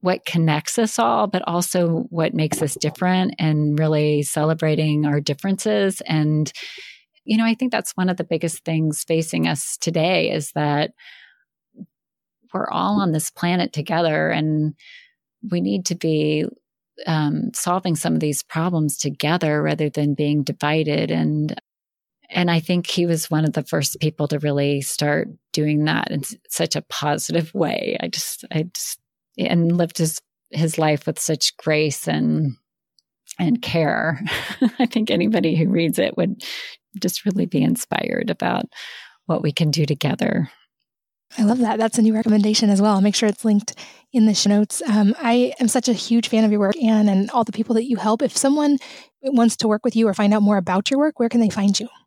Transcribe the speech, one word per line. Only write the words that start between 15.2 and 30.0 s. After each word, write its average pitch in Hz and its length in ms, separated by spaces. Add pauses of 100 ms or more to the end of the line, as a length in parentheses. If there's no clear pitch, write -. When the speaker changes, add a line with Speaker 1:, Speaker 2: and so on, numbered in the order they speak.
Speaker 1:
we 175 100
need 190 260
to 175 80
be, 151 520 (600)
um, 151 460
solving 180 440
some 165 180
of 160 60
these 151 220
problems 160 560
together 151 640
rather 151 280
than 147 240
being 147 300
divided. 151 680
And, 151 500 (680)
and 175 200
I 170 100
think 175 260
he - 180
was 165 260
one 156 140
of 151 80
the 151 120
first - 360
people 151 280
to 151 100
really 143 420
start 147 480 (240)
doing 151 320
that 156 260
in - 100
s-, - 160 (120)
such - 280
a 160 60
positive 160 720
way. - 480
I - 80
just, - 420
I 160 120 (100)
just, - 260 (400)
and 170 380
lived 170 220
his, 160 220 (300)